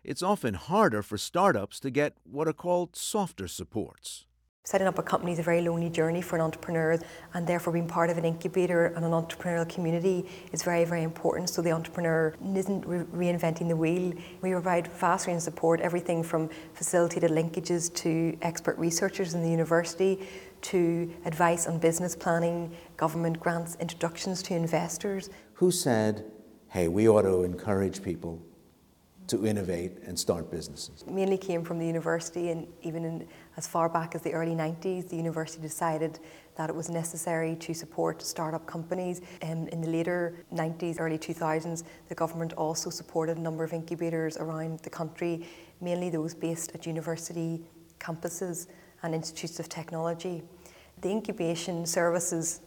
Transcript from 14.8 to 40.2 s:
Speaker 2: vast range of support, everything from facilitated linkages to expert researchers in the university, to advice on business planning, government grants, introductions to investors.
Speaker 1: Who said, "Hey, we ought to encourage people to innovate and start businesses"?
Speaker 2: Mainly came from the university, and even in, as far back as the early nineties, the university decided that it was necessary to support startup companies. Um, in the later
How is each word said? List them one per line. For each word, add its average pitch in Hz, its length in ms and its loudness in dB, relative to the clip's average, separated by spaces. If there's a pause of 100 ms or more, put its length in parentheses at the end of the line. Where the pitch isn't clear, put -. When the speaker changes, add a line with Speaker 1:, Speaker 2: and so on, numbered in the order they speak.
Speaker 2:
vast 185 380 2
range 175 120 0
of 160 60 -2
support, 165 360 4
everything 170 420 0
from 160 280 0 (240)
facilitated 170 560 4
linkages 165 640 0
to 165 480 2
expert - 340 0
researchers 170 560 0
in 170 100 0
the 165 60 2
university, 170 800 2 (320)
to 170 500 2 (140)
advice 170 420 2
on 165 120 0
business 170 360 4
planning, 170 560 0 (280)
government 165 420 0
grants, 170 400 -2
introductions 165 640 -4
to - 120 -2
investors. 170 760 0 (240)
Speaker 1:
Who 180 160 6
said, 110 600 2 (380)
"Hey, 87 200 2
we 104 200 6
ought 107 140 10
to 92 200 6
encourage 92 600 0
people 85 400 -6 (840)
to 104 180 2
innovate 92 460 0 (140)
and 90 120 -6
start 85 320 0
businesses"? - 560 -10
Speaker 2:
Mainly 190 320 2
came 170 260 -4
from 170 140 -4
the 165 80 -2
university, 165 640 -2
and 165 160 -6 (160)
even 165 220 -4
in, 165 240 -6 (300)
as 151 80 -8
far 165 220 2
back 165 260 -2
as 160 80 -6
the 160 100 -2
early 165 220 0
nineties, 165 500 -2
the 180 120 -8
university 160 440 -2
decided 160 580 -2 (380)
that 160 140 -2
it 160 60 -4
was 165 120 -6
necessary 165 680 -2
to 165 180 -6
support 165 480 -2
startup 160 440 -4
companies. 180 540 -4 (220)
Um, 160 260 -4
in 165 140 -4
the 165 60 -4
later 170 600 -2